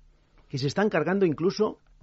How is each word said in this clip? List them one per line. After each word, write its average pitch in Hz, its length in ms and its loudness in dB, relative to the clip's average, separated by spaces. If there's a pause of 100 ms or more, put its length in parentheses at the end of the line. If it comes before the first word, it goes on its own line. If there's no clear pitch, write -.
(480)
que 139 100 -6
se 139 100 -2
están 196 200 0
cargando 185 380 0
incluso 185 540 0 (220)